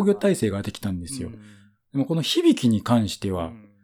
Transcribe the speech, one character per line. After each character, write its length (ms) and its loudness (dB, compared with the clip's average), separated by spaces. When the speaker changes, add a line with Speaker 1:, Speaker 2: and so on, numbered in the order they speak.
Speaker 1:
防 60 6
御 60 -8
体 160 2
制 140 0
が 120 -4
で 100 -8
き 80 -12
た 120 -6
ん 80 -4
で 80 -10
す 140 -10
よ。 80 -8
Speaker 2:
う 20 -14
ん。 40 -16
Speaker 1:
で 640 -12
も 60 0
こ 100 -2
の 60 -2
響 460 2
に 140 4
関 260 2
し 100 -8
て 140 -4
は、 160 -4
Speaker 2:
う 40 -8
ん。 180 -20